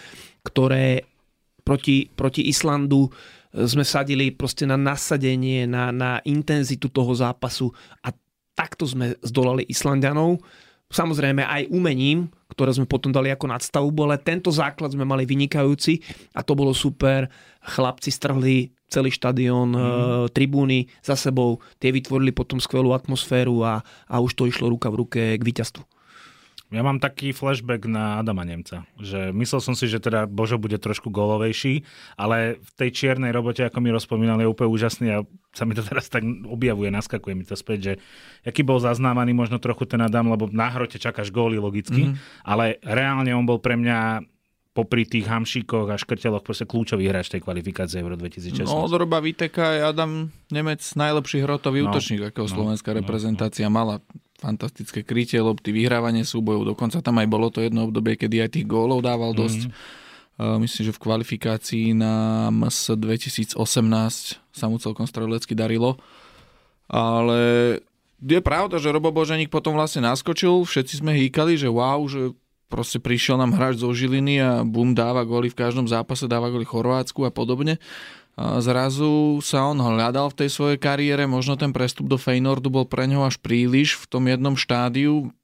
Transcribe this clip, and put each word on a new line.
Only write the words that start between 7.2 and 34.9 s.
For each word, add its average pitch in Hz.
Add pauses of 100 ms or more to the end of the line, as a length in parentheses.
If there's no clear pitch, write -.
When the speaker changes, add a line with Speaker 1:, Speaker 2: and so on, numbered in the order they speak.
Speaker 1:
a - (380)
takto -
sme 127
zdolali 127
Islandianov. 143 (480)
Samozrejme 143
aj 147
umením, 160 (220)
ktoré 135
sme 131
potom 135
dali 135
ako 135
nadstavbu, 143
ale 147
tento 180
základ 147
sme 139
mali 135
vynikajúci 139 (300)
a -
to 147
bolo 139
super. 135 (300)
Chlapci -
strhli 135 (300)
celý 135
štadión, 123
Speaker 2:
Mhm. 120
Speaker 1:
e, 123 (460)
tribúny 139 (200)
za -
sebou, 127 (180)
tie 131
vytvorili 135
potom 127
skvelú 127
atmosféru 127
a, 110 (260)
a 120
už 120
to 131
išlo 120
ruka 120
v 107
ruke 120 (120)
k 110
víťazstvu. 117 (880)
Speaker 2:
Ja 117
mám 139
taký 139
flashback 123
na 107
Adama 101
Nemca, 85
že 98
myslel 117
som 123
si, 123
že 113
teda 110
Božo 107
bude 107
trošku 107
gólovejší, 107 (320)
ale 113
v -
tej 127
čiernej 131
robote, 120
ako 123
mi 120
rozpomínal, 113
je 113
úplne 113
úžasný 113